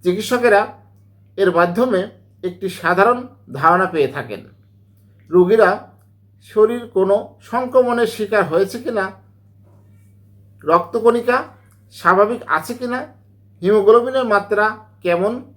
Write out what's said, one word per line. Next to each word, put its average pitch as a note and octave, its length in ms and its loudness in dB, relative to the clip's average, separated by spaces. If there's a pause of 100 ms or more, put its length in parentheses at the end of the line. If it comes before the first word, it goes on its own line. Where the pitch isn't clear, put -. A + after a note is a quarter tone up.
চিকিৎসকেরা G#3 560 2 (760)
এর F#3+ 200 2
মাধ্যমে F3+ 420 0 (440)
একটি F#3 220 -8 (140)
সাধারণ G3 380 2 (400)
ধারণা F3 340 2
পেয়ে D3+ 240 0
থাকেন, A#2 260 -10 (880)
রোগীরা F#3 400 4 (800)
শরীর A3+ 320 2 (140)
কোনো F#3+ 200 2 (340)
সংক্রমণের B3 640 0
শিকার G#3 360 -2
হয়েছে F#3+ 340 -2
কিনা, G#3+ 200 -4 (1600)
রক্তকণিকা A#3 720 0 (580)
স্বাভাবিক G3+ 460 0 (160)
আছে E3 240 -6
কিনা, B3 200 -6 (640)
হিমোগ্লোবিনের A3+ 680 2
মাত্রা G3+ 320 0 (400)
কেমন F3 280 0 (240)